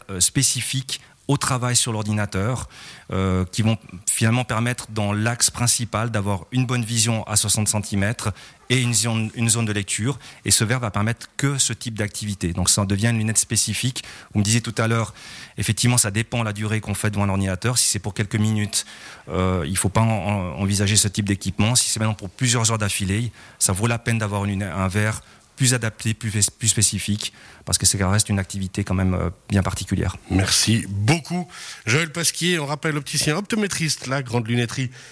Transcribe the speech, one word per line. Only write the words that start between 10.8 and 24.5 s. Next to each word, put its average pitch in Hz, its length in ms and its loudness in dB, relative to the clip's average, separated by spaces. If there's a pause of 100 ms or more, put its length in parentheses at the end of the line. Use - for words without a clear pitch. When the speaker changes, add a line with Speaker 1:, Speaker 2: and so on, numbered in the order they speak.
Speaker 1:
va 107 100 -2
permettre 107 460 -2
que 139 200 0
ce - 140 0
type 113 260 -8
d'activité. 101 540 -4
Donc 92 180 0
ça 101 160 2
devient 101 220 2
une 113 120 2
lunette 110 180 0
spécifique. - 640 0 (300)
Vous 104 60 2
me 104 40 6
disiez 110 160 4
tout 117 180 -6
à 113 120 2
l'heure, 113 240 0 (440)
effectivement, 120 400 2
ça 107 140 2
dépend 113 320 -2
la 107 80 -2
durée 107 300 -2
qu'on 101 140 -4
fait 107 160 0
devant 101 120 2
un 98 60 2
ordinateur. 98 480 0
Si - 100 4
c'est - 120 0
pour 104 140 -6
quelques 107 220 -2
minutes, 107 500 0 (440)
euh, 92 360 2
il 92 120 -2
faut 98 120 2
pas 110 120 4
en, 113 80 4
en, 92 500 -2
envisager 101 380 2
ce 104 100 4
type 101 200 -2
d'équipement. 101 480 0
Si - 120 2
c'est - 140 -2
maintenant 110 140 0
pour 95 140 -10
plusieurs 117 420 0
heures 110 60 0
d'affilée, 104 540 0 (260)
ça - 140 2
vaut 101 160 0
la 117 120 0
peine 117 180 0
d'avoir 101 260 -2
une, 101 200 -2